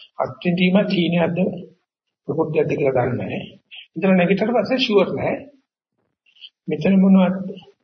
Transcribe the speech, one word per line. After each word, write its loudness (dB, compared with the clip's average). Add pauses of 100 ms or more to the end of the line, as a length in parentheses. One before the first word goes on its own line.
(200)
අත්විඳීම 0
තීනයක්ද -2 (880)
ප්‍රකෘතියක්ද -2
කියලා 0
දන්නේ -2
නැහැ. -8 (500)
ඉතල 0
නැගිටට 2
පස්සේ 0
ෂුවර් 2
නැහැ. -4 (1300)
මෙතන 0
මොනවද 4 (360)